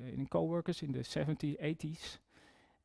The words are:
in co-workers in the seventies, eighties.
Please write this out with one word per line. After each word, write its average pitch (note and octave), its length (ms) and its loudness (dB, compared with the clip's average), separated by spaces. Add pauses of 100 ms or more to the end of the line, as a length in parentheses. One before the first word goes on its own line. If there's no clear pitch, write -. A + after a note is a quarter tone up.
(140)
in C3+ 160 0
co-workers E3 540 2
in C#3 80 -2
the B2+ 100 -2
seventies, D3 560 0
eighties. D#3+ 600 -2 (680)